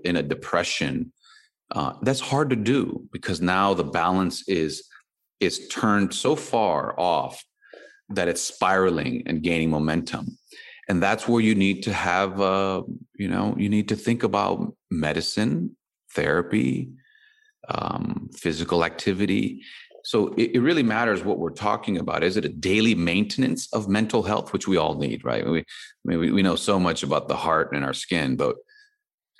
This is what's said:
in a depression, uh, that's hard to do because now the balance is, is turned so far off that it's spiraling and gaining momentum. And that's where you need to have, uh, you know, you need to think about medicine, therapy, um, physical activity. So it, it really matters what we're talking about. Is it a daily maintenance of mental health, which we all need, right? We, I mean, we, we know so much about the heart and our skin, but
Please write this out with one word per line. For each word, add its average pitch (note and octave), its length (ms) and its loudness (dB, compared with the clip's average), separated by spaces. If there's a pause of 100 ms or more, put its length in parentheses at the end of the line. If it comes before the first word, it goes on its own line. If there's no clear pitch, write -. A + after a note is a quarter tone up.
in F2 100 0
a D2+ 80 0
depression, D#2+ 880 -2 (600)
uh, - 320 -4
that's C3 180 0
hard C#3 300 0
to B2+ 40 2
do A2+ 560 0
because E2+ 300 -4
now F#2+ 320 4
the F2 100 0
balance F2 640 0
is, E2 400 -2 (540)
is - 260 0
turned G#2 460 2
so C#3+ 240 0
far F2 600 0
off E2 460 0 (640)
that F#2 220 0
it's E2 120 -2
spiraling F2+ 840 2
and D#2 180 -2
gaining E2 260 2
momentum. D#2 680 -2 (520)
And F2+ 140 2
that's G#2 240 0
where A#2 140 4
you A2 120 6
need G2 300 2
to A2 80 -2
have, F#2 480 0
uh, F#2+ 440 0 (320)
you G2+ 120 -4
know, G2 300 0
you G2+ 100 0
need G#2 220 2
to G#2+ 80 0
think A#2 260 0
about G2 500 0 (160)
medicine, G2 880 -2 (380)
therapy, G#2 800 0 (760)
um, - 680 -4
physical E2+ 520 0
activity. G2+ 760 -2 (440)
So G#2+ 320 2
it, A2+ 160 2
it B2 80 4
really D3+ 220 2
matters A2+ 420 2
what G2+ 140 0
we're E2 100 -2
talking G#2 480 -2
about. D#2+ 260 -2
Is F#2 140 2
it E2 80 0
a D2 40 -4
daily F#2+ 460 2
maintenance F#2+ 800 0
of G#2 160 -2
mental G#2+ 340 2
health, G2+ 300 -2
which F#2+ 120 -4
we F#2+ 120 4
all D#2 200 2
need, C2+ 280 -4
right? A1 200 -2
We, D#2+ 140 2
I D2+ 40 -2 (420)
mean, E2+ 140 0
we, E2 120 2
we G2 100 4
know F#2 140 4
so G2 240 2
much E2+ 240 0
about D#2 240 0
the - 80 0
heart D#2 400 0
and C#2+ 80 -2
our C2+ 100 -2
skin, D2+ 440 -2
but C#2 180 0 (840)